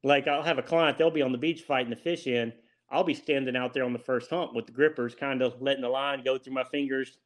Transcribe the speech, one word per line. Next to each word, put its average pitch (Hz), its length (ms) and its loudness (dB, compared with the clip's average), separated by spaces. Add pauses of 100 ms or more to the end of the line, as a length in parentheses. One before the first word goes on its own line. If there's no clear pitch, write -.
like, 143 240 4
I'll 147 160 0
have 156 160 2
a - 40 -6
client, 165 340 2
they'll 160 140 6
be 151 120 0
on 131 80 2
the 127 80 0
beach 160 240 -2
fighting 127 260 0
the 117 80 -6
fish 170 300 -4
in. 117 260 0 (360)
I'll 156 160 0
be 151 100 0
standing 135 420 -2
out 127 160 -2
there 131 120 0
on 123 80 -2
the 120 60 -4
first 123 300 -4
hump 165 240 -4
with 113 140 -4
the 117 60 -20
grippers, 131 420 0
kind 135 260 -2
of 123 200 -2
letting 139 220 0
the 120 60 -2
line 135 340 -2
go 131 140 0
through 131 160 -10
my 131 120 -2
fingers 135 600 -4